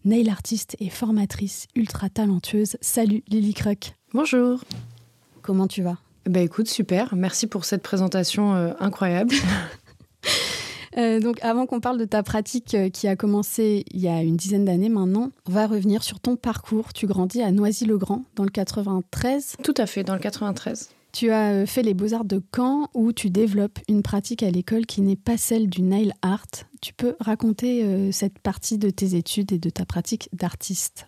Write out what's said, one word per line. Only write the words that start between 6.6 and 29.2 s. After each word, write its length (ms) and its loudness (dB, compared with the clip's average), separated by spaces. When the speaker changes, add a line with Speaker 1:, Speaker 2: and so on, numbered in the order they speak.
Speaker 2:
super. 480 0
Merci 300 0
pour 180 -6
cette 180 -2
présentation, 720 2
euh, 260 0
incroyable. 600 0
<laughs> 40 -2
Speaker 1:
Euh, 240 4
donc, 220 0
avant 240 2
qu'on 120 -2
parle 200 0
de 60 0
ta 200 0
pratique, 500 -2
euh, 140 4
qui 180 -4
a 80 4
commencé 760 2
il 80 -4
y 80 2
a 140 2
une 140 4
dizaine 280 2
d'années 240 4
maintenant, 420 2
on 40 -2
va 160 2
revenir 340 2
sur 160 -8
ton 160 0
parcours. 580 -4
Tu 140 -4
grandis 360 0
à 100 2
Noisy-le-Grand, 720 2
dans 80 -2
le 80 2
quatre-vingt-treize. 1120 -2
Speaker 2:
Tout 140 2
à 100 2
fait, 160 -4
dans 120 -2
le 40 -2
quatre-vingt-treize. 720 -6
Speaker 1:
Tu 180 0
as, 220 2
euh, 140 2
fait 180 0
les 100 2
Beaux-Arts 300 -2
de 180 -2
Caen, 380 2
où 200 2
tu 180 -2
développes 480 2
une 140 4
pratique 400 -2
à 80 2
l'école 340 0
qui 160 -4
n'est 140 4
pas 220 -2
celle 340 0
du 100 -4
nail 320 2
art. 440 -4
Tu 100 -12
peux 280 -2
raconter, 640 0
euh, 260 0
cette 300 -4
partie 360 -4
de 140 2
tes 240 0
études 380 0